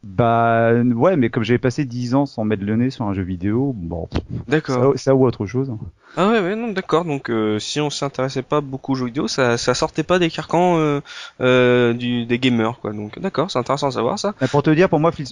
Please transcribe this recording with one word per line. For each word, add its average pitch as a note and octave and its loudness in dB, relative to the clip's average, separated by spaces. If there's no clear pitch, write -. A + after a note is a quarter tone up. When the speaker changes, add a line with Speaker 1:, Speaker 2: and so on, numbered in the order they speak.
Speaker 1:
Bah, A#2 4
ouais, B2 2
mais A#2+ 2
comme A#2 -2
j'avais A#2 2
passé C3 -2
dix A#2+ -6
ans C#3+ 2
sans A#2+ -6
mettre G#2+ -2
le G#2+ -2
nez A#2+ 2
sur B2 -8
un G2+ -2
jeu G2 -2
vidéo, G2+ -2
bon, E2+ -8
Speaker 2:
D'accord. C3+ 2
Speaker 1:
ça, - -8
ça C3+ 2
ou C3 6
autre A#2 0
chose. B2+ -4
Speaker 2:
Ah F3 2
ouais, A3+ 2
ouais, F#3+ -2
non, A3+ -6
d'accord. F3 -2
Donc, C#3+ -6
euh, G#2+ 0
si G#2+ -6
on D3+ 0
s'intéressait C3+ -4
pas D3+ 0
beaucoup C3+ -6
aux C3+ 2
jeux B2+ -2
vidéo, C#3 -4
ça, A#2+ 2
ça B2 0
sortait D#3 -2
pas F3+ 2
des E3+ 2
carcans, E3+ 0
euh, D3+ 0
euh, B2 4
du, A#2+ -2
des A#2+ 0
gamers, A#2+ 2
quoi. G#2+ -6
Donc, G#2 -10
d'accord, F#3+ -2
c'est C3 -2
intéressant C#3 -2
à C3+ 0
savoir, A#2+ -2
ça. G3+ -4
Speaker 1:
Mais C3 0
pour D3 2
te D#3 2
dire, F3 4
pour D#3+ 2
moi, D#3+ 2
Phil, D3 -10